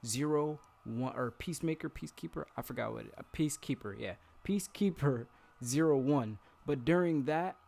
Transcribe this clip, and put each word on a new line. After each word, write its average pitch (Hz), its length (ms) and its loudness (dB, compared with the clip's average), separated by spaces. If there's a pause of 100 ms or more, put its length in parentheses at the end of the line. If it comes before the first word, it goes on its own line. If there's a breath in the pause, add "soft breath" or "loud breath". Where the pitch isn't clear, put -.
Zero 147 560 0 (240)
One, 117 320 -4
or 120 160 -2
Peacemaker, 160 580 -4
Peacekeeper, - 540 -8 (120)
I - 60 -6
forgot 113 300 -4
what 113 140 -8
it, 107 120 -16
a - 60 -12 (120)
Peacekeeper, 139 640 -2
yeah. 90 160 -6 (320 soft breath)
Peacekeeper 160 800 0 (380 soft breath)
Zero 147 340 4
One. 127 400 2 (260 soft breath)
But 135 200 0
during 165 400 4
that 165 320 0 (120)